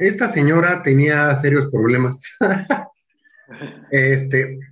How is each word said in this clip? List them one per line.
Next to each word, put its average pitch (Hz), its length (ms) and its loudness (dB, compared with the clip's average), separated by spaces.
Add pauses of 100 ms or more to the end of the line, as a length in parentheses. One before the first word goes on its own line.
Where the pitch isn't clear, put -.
Esta 202 300 -2
señora 170 540 2
tenía 147 520 2
serios 139 360 0
problemas. 123 500 0 (180)
<laughs> 190 480 -2 (1000)
Este, 135 720 -2 (120)